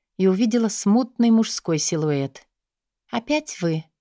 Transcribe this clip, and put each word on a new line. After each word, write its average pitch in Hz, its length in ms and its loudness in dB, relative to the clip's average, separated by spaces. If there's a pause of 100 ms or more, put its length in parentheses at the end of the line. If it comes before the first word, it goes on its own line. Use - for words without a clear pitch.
(180)
и 190 80 2
увидела 220 420 2
смутный 233 640 2
мужской 220 480 0
силуэт. 147 680 -4 (640)
«Опять 294 520 -6
вы?» 160 240 -2 (140)